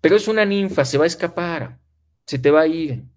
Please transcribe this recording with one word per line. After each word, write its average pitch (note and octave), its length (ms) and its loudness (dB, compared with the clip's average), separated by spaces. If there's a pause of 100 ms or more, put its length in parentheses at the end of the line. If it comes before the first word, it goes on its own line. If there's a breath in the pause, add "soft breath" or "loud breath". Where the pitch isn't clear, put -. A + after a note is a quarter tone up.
Pero E3 140 4
es G#3 120 0
una A3 180 0
ninfa, G3 400 0
se C#3 120 -4
va D#3 80 2
a - 20 2
escapar, E3+ 720 -6 (460)
se C#3 140 -6
te C#3 120 2
va D3+ 100 6
a D#3+ 60 4
ir, D#3+ 380 -6 (120)